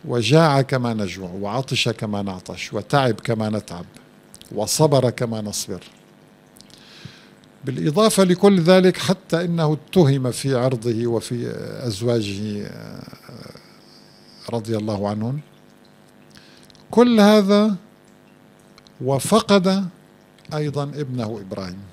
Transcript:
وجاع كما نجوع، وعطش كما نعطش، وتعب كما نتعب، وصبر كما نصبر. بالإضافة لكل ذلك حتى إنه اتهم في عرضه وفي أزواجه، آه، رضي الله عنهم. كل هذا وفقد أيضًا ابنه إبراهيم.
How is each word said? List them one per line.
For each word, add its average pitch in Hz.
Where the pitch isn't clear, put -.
وجاع 139
كما 123
نجوع، 95
وعطش 107
كما 104
نعطش، 92
وتعب 123
كما 110
نتعب، 104
وصبر 127
كما 113
نصبر. 101
بالإضافة 165
لكل 185
ذلك 185
حتى 180
إنه 165
اتهم 139
في 135
عرضه 117
وفي 117
أزواجه، 104
آه، -
رضي 113
الله 104
عنهم. 113
كل 233
هذا 208
وفقد 190
أيضًا 147
ابنه 127
إبراهيم. 95